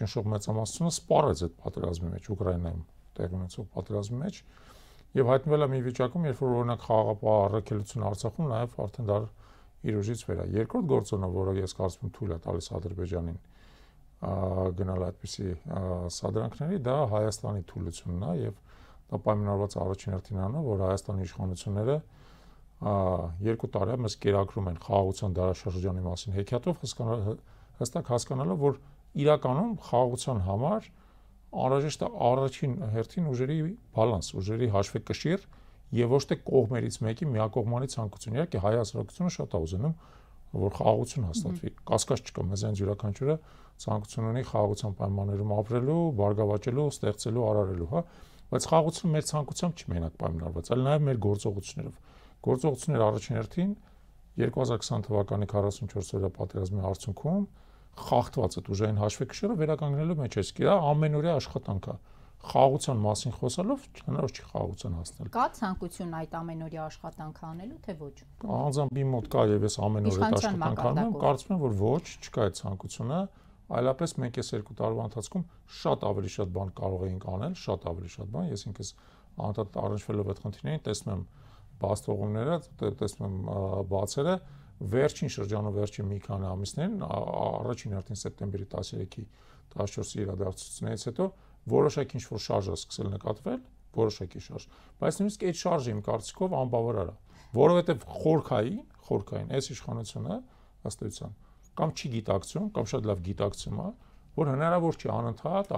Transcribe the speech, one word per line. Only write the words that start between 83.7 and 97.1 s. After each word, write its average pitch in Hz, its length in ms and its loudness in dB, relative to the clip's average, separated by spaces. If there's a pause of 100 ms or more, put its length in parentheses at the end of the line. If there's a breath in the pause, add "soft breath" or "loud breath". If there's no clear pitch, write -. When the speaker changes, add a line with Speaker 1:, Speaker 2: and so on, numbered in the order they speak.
Speaker 1:
բացերը, 143 460 2 (400 loud breath)
վերջին 127 580 2
շրջանում, 104 420 -2
վերջին 104 320 -2
մի 98 160 -2
քանի 95 280 -4
ամիսներին, 143 420 -4 (100)
ա-, - 120 -4
ա-, - 340 0 (100)
առաջին 113 360 -4
հերթին 98 260 -6
սեպտեմբերի 98 500 -6
տասներեքի, 104 520 -6 (500 soft breath)
տասնչորսի 101 500 -4
իրադարձություններից 98 840 -4
հետո 185 160 0 (400 soft breath)
որոշակի 135 500 4
ինչ-որ 113 300 -6
շարժ 104 240 2
է 98 60 0
սկսել - 360 -6
նկատվել, 190 480 -4 (360)
որոշակի 104 500 -2
շարժ, - 200 -12 (340 loud breath)
բայց 160 200 0
նույնիսկ 208 260 -2
այդ 170 140 0
շարժը 151 320 0
իմ 104 140 -2
կարծիքով 156 500 -2
անբավարար 117 540 0